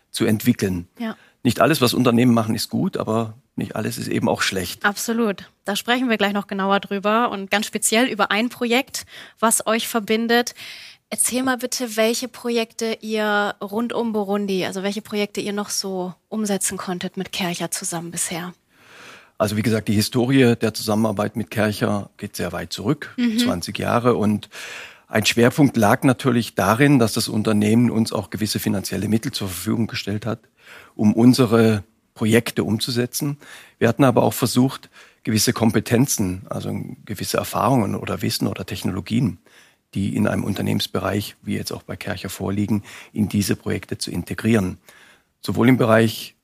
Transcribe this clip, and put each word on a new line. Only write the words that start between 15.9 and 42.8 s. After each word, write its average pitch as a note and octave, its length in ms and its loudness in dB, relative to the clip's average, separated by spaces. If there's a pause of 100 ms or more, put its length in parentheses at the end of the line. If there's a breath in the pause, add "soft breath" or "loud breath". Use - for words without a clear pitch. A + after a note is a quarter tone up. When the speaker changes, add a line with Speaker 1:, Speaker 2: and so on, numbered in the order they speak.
Speaker 2:
umsetzen G3+ 480 -2
konntet F3+ 400 -6
mit F#3 160 -8
Kercher E3+ 380 -4
zusammen E3+ 400 -8
bisher. F3 420 -6 (840 loud breath)
Speaker 1:
Also G#2 180 0
wie G#2+ 60 0
gesagt, A2 260 0
die A2 60 2
Historie A#2+ 640 4
der A2 180 0
Zusammenarbeit G#2+ 600 0
mit G#2+ 160 -6
Kercher G#2 680 0
geht - 180 -10
sehr - 160 -6
weit F2 220 -8
zurück, A#2 420 -4
Speaker 2:
Mhm. A#3+ 220 0
Speaker 1:
zwanzig A#3+ 400 -2
Jahre. A2 360 2
Und G#2 360 0 (580 loud breath)
ein G#2+ 160 0
Schwerpunkt A#2+ 540 4
lag A2 240 4
natürlich B2 520 2
darin, A#2+ 440 6
dass A2+ 160 4
das A2+ 140 -2
Unternehmen A2 600 4
uns A2+ 220 0
auch G2+ 160 -4
gewisse G#2 300 -2
finanzielle G2 500 -2
Mittel A2 240 0
zur G2+ 160 -6
Verfügung A2 380 -2
gestellt G#2+ 400 -6
hat, A2 140 -6 (540 loud breath)
um G#2+ 200 4
unsere A2+ 680 6 (300)
Projekte A#2 520 2
umzusetzen. A#2+ 720 -2 (400 loud breath)
Wir A2+ 100 4
hatten C#3 160 4
aber B2 200 6
auch A#2 100 2
versucht, - 560 0 (320 soft breath)
gewisse A2 320 0
Kompetenzen, G#2+ 960 2
also D3+ 280 -6 (280)
gewisse - 320 -4
Erfahrungen G2+ 560 0
oder F#2+ 260 -6
Wissen A2 260 -2
oder G2 200 -6
Technologien, G2+ 720 -2 (560 soft breath)
die G2+ 200 -2
in G#2 140 2
einem - 160 -2
Unternehmensbereich, G2+ 960 -2
wie G2+ 160 -6
jetzt - 160 -8
auch - 100 -10
bei - 140 -12
Kercher G2 320 -8
vorliegen, G2+ 540 -2 (320 loud breath)